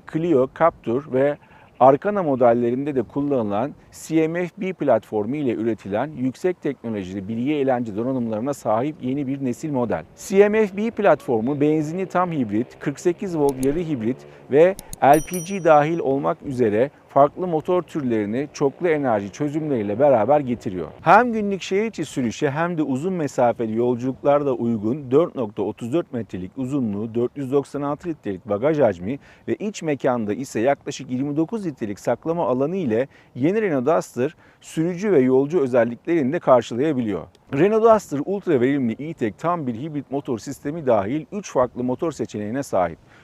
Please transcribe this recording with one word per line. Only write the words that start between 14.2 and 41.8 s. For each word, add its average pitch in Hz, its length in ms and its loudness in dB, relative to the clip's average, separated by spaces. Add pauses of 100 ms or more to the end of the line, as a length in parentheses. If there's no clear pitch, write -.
ve 170 240 6 (280)
L 123 260 8
P 180 100 -6
G 180 240 -6
dahil 156 360 6
olmak 151 420 -2
üzere 123 500 2 (180)
farklı 147 380 4
motor 175 340 0
türlerini 123 720 -2
çoklu 147 340 0
enerji 123 440 0
çözümleriyle 143 680 -2
beraber 139 400 4
getiriyor. 107 480 -6 (140)
Hem 220 320 4
günlük 202 280 -4
şehir 202 240 -2
içi 190 200 -6
sürüşe 131 460 -2
hem 170 260 -2
de 156 60 -2
uzun 139 300 -2
mesafeli 120 640 0
yolculuklarda 131 760 0
uygun 117 580 -2
dört 160 240 2
nokta 107 280 -6
otuz 113 300 -6
dört 170 200 -4
metrelik 98 440 -8
uzunluğu, 117 580 -4
dört 120 220 -2
yüz 135 140 -8
doksan 143 300 -2
altı 147 280 -6
litrelik 104 400 -8
bagaj 139 300 0
hacmi 104 400 0 (280)
ve 117 80 -2
iç 202 280 -8
mekanda 123 500 -2
ise 120 260 -6
yaklaşık 135 520 -2
yirmi 139 260 -4
dokuz 190 280 -4
litrelik 117 340 -8
saklama 160 480 -2
alanı 135 280 0
ile 135 320 0 (280)
yeni 175 260 0
Renault 143 240 0
Duster 156 500 0 (260)
sürücü 180 500 -4
ve 156 80 6
yolcu 139 420 4
özelliklerini 127 720 2
de 175 60 -2
karşılayabiliyor. 123 800 2 (320)
Renault 208 300 4
Duster 208 420 4
ultra 180 360 0
verimli 135 480 0
E-Tech 120 280 -6
tam 165 300 -2
bir 117 80 -4
hibrit 147 360 -10
motor 135 260 -4
sistemi 143 500 -8
dahil 117 440 0
üç 202 200 -10
farklı 123 320 0